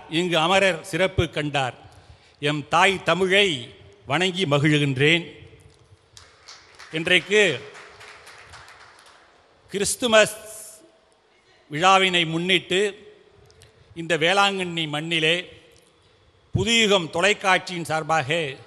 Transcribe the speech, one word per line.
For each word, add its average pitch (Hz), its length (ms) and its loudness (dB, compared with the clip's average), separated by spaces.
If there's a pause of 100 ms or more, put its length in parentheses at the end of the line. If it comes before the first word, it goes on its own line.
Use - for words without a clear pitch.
இங்கு 170 280 -2
அமரர் 175 460 0
சிறப்பு 185 460 -2
கண்டார். 143 440 -4 (640)
எம் 147 300 -4
தாய் 185 340 2
தமிழை 180 680 0 (360)
வணங்கி 180 400 -2
மகிழுகின்றேன். 147 800 2 (1700)
இன்றைக்கு 170 760 0 (2000)
கிறிஸ்துமஸ் 214 680 0 (1300)
விழாவினை 180 540 4
முன்னிட்டு 180 840 -2 (840)
இந்த 165 220 -2
வேளாங்கண்ணி 180 720 0
மண்ணிலே 160 600 -2 (1040)
புதுயுகம் 202 560 2
தொலைக்காட்சியின் 185 760 0
சார்பாக 156 720 -4 (120)